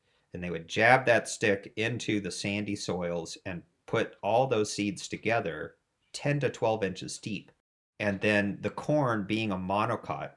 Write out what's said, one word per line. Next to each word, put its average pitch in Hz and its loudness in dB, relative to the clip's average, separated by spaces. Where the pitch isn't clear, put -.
and 90 -8
they 87 -4
would 82 -6
jab 123 6
that 113 4
stick - 0
into 110 -2
the 92 -6
sandy 101 -4
soils 87 -4
and 87 -8
put 113 -2
all 113 4
those 110 2
seeds 104 -2
together 90 -2
ten 143 0
to 127 0
twelve 110 0
inches - -6
deep. - -8
And 101 0
then 101 4
the 104 -2
corn 123 0
being 107 0
a 92 -2
monocot, 92 -2